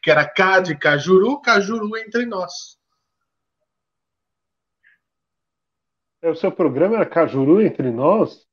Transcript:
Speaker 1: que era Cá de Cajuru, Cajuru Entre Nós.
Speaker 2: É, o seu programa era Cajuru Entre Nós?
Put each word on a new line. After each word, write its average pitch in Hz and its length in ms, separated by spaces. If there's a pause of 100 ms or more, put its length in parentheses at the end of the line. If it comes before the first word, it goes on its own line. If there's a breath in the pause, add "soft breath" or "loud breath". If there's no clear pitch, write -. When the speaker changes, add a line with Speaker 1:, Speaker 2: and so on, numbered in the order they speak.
Speaker 1:
que 160 80
era 151 140
Cá 190 360
de 170 160
Cajuru, 185 640
Cajuru 214 580
Entre 220 260
Nós. 190 540 (3500)
Speaker 2:
É, 165 80
o 156 60
seu 185 160
programa 170 440
era 202 100
Cajuru 147 540
Entre 143 300
Nós? 147 640